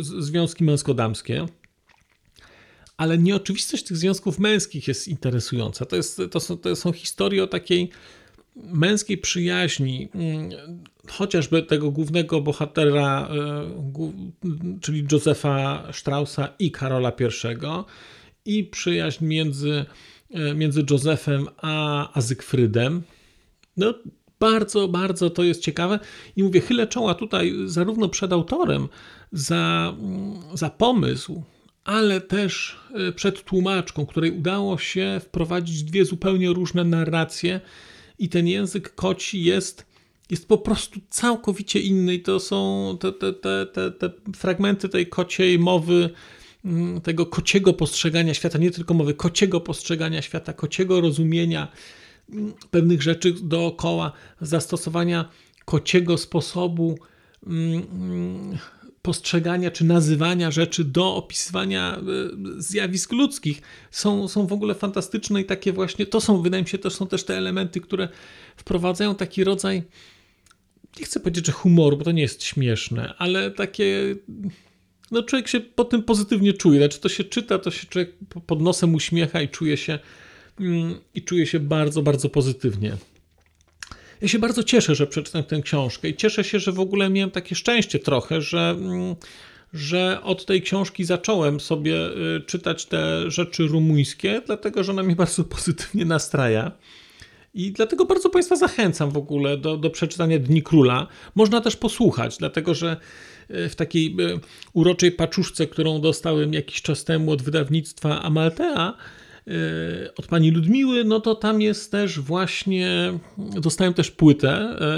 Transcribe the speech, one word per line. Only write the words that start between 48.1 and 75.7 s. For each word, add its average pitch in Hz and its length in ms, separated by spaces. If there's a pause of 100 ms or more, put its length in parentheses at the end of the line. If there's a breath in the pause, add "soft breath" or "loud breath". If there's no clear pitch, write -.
świata, 165 240
nie 175 120
tylko 170 240
mowy, 147 200
kociego 180 460
postrzegania 160 640
świata, 160 300
kociego 180 480
rozumienia, 160 680 (600 loud breath)
mm, 208 220 (180)
pewnych 170 320
rzeczy 165 400
dookoła, 165 720 (280 loud breath)
zastosowania 165 880 (360 soft breath)
kociego 170 540
sposobu, 165 800 (480 soft breath)
mm, 165 460
mm, 180 640 (460 loud breath)
postrzegania 175 640
czy 165 140
nazywania 165 640
rzeczy 165 340
do 180 320
opisywania, 185 800
e, 196 60 (540)
zjawisk 190 560
ludzkich 240 500 (280 loud breath)
są, 101 380
są 196 180
w 175 60
ogóle 104 220
fantastyczne 202 640
i 190 40
takie 190 280
właśnie, 190 340
to 220 140
są, 202 220
wydaje 180 200
mi 170 60
się, 196 100
to 190 120
są - 160
też 185 180
te 185 140
elementy, 185 420
które 185 280 (480 loud breath)
wprowadzają 180 580
taki 190 300
rodzaj, 190 380 (1160 soft breath)
nie 311 60
chcę - 160
powiedzieć, 170 260
że 139 60
humoru, 165 440
bo 147 80
to 170 80
nie 160 100
jest - 200
śmieszne, 117 760
ale 190 320
takie, 196 680 (920 loud breath)
no 233 120
człowiek 247 260
się 240 120
po 240 240